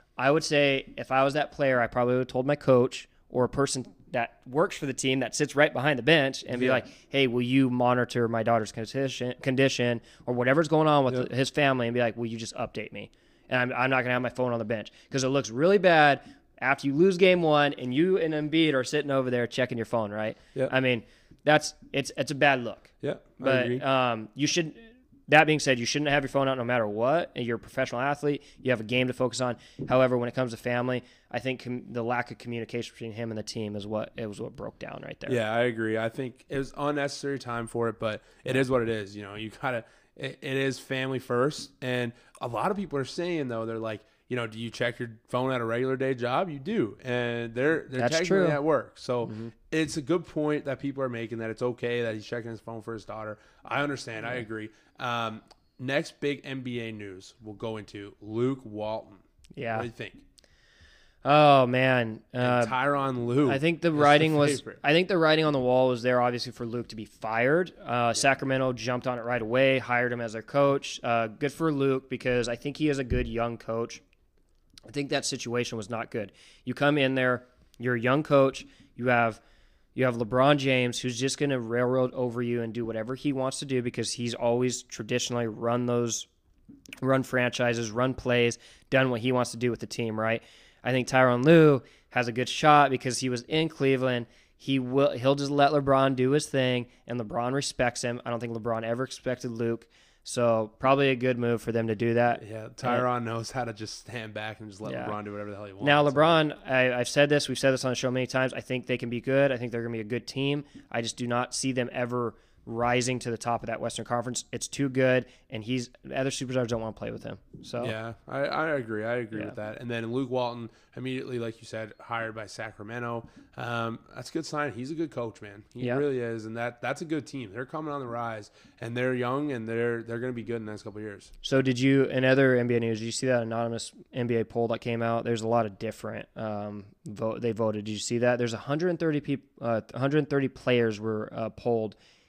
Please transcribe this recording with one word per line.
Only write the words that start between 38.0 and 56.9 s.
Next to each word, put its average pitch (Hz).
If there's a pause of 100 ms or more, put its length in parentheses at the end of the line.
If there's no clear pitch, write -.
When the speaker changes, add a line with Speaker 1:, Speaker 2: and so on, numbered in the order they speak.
Speaker 2:
it 131
is 131
what 127
it 113
is. 104
You 104
know, 101
you 107 (120)
gotta, 123 (300)
it, 135
it 135
is 135
family 131
first. 127 (100)
And 123 (300)
a 123
lot 120
of 208
people 165
are 135
saying, 170
though, 113
they're 113
like, 110 (280)
you 127
know, 117
"Do 110
you 117
check 120
your 117 (180)
phone 127
at 127
a 117
regular 127
day 135
job?" 127
You 143
do. 160
And 120
they're, 143
they're 127
Speaker 1:
That's 120
Speaker 2:
technically 185
Speaker 1:
true. -
Speaker 2:
at 147
work. 143
So 123
Speaker 1:
Mm-hmm. 113 (240)
Speaker 2:
it's 156
a 156
good 165
point 151
that 131
people 139
are 131
making 117
that 113
it's 110
okay 120
that 113
he's 107
checking 117
his 110
phone 113
for 117
his 107
daughter. 107 (260)
I 131
understand. 120
I 120
Speaker 1:
Yeah. 127
Speaker 2:
agree. 107 (300)
Um, 117 (380)
next 139
big 143
N 135
B 123
A 113